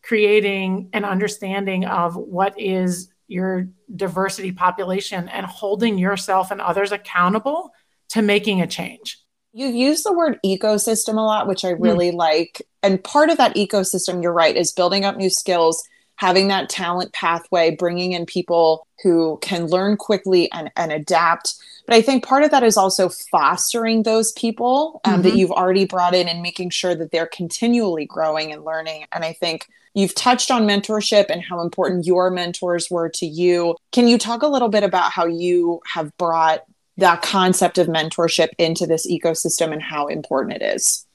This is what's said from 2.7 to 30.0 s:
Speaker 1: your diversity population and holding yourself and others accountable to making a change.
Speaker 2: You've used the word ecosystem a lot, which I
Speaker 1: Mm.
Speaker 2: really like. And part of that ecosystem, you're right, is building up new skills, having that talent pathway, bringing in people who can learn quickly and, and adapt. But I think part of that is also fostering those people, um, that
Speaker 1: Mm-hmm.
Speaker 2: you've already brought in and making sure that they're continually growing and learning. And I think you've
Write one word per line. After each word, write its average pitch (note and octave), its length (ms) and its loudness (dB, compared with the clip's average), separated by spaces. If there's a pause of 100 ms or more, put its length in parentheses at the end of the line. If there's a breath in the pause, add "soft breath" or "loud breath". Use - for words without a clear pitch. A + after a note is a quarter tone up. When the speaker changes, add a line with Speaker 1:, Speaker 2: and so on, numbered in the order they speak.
Speaker 1:
your F#3 420 -4 (260)
diversity F#3+ 580 -4
population F#3 800 -4
and G3 160 -8
holding G#3 500 -2
yourself F#3+ 540 0
and G3 100 -6
others G3 320 -2
accountable G3 800 -2 (380)
to A3+ 100 0
making G3+ 400 2
a E3 60 0
change. - 520 -12 (340)
Speaker 2:
You've B3 220 -6
used C#4 300 2
the G#4 80 0
word E4 320 0
ecosystem G#3+ 720 0
a A3 40 2
lot, G#3+ 260 0
which F#3+ 180 -4
I F3+ 100 0
Speaker 1:
Mm. - 60 -6
Speaker 2:
really F3 300 4
like. E3 500 0 (220)
And F#3+ 200 2
part D#4 280 2
of D#4+ 80 2
that B3 160 4
ecosystem, F#3+ 680 0
you're F3 100 0
right, E3 240 4
is E3 160 0
building F#3+ 320 0
up G3 120 -2
new F#3+ 140 0
skills, E3 520 0 (340 soft breath)
having F#3+ 320 2
that F#3+ 200 -2
talent F3+ 440 -4
pathway, E3 600 0
bringing F3 380 -2
in E3+ 140 -6
people E3 600 0 (160)
who E3 400 2
can F3 260 -4
learn F#3+ 280 2
quickly F#3+ 560 0
and, E3 240 -10
and E3 160 -2
adapt. E3 640 0 (320 loud breath)
But A#3 100 6
I A3+ 60 8
think C4 220 0
part C4+ 180 4
of D4+ 80 4
that C4+ 120 4
is A3 140 4
also F#3+ 320 2
fostering A3 960 0
those A3+ 300 0
people, B3+ 720 -2
um, F#3 180 4
that F3+ 80 6
Speaker 1:
Mm-hmm. A#3 80 2
Speaker 2:
you've F3+ 120 2
already F#3+ 360 2
brought F3+ 280 0
in F3+ 140 2
and E3+ 140 -6
making F3 280 -8
sure F3+ 240 -2
that D#3+ 160 -6
they're E3 160 -2
continually F#3 800 -2
growing D#3 460 -4
and D3+ 120 -18
learning. D#3+ 480 -8
And E3+ 120 -6
I E3 80 -6
think D#3+ 340 -6 (280 soft breath)
you've G3 200 0